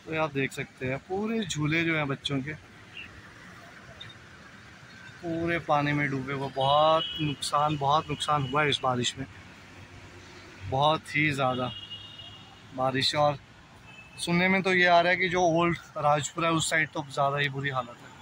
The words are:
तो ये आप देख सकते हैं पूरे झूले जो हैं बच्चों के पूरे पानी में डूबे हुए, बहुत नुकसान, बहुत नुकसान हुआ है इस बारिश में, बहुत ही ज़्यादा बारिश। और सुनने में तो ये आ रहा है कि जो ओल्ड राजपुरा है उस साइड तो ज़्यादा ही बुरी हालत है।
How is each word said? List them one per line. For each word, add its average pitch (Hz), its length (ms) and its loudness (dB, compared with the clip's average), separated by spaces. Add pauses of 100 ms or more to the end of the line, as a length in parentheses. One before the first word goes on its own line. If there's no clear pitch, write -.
तो 160 80 -10
ये 160 60 -4
आप 156 140 -2
देख 135 200 -2
सकते - 340 -8
हैं 135 140 -4
पूरे 214 400 -4
झूले 151 440 -2
जो 165 120 0
हैं 151 120 -2
बच्चों 139 320 -4
के 147 120 -8 (2750)
पूरे 170 380 -2
पानी 147 320 2
में 143 180 2
डूबे 135 220 -4
हुए, 135 180 -4
बहुत 151 540 4 (160)
नुकसान, 151 580 0
बहुत 147 320 2
नुकसान 147 340 0
हुआ 139 180 0
है 147 80 2
इस 131 120 -2
बारिश 123 360 0
में, 135 80 -8 (1400)
बहुत 147 480 0
ही 151 160 2
ज़्यादा 127 380 0 (1040)
बारिश। 131 400 0
और 147 220 2 (800)
सुनने 175 300 2
में 190 140 2
तो 190 120 2
ये 180 120 6
आ 175 140 8
रहा 170 100 4
है 180 80 2
कि 185 100 0
जो 180 140 2 (100)
ओल्ड 170 260 2 (200)
राजपुरा 147 500 0
है 165 60 2
उस 160 160 0
साइड 156 180 2
तो 156 160 -6
ज़्यादा 139 340 0
ही 143 120 0
बुरी 139 200 -4
हालत 127 280 -6
है। - 120 -20 (120)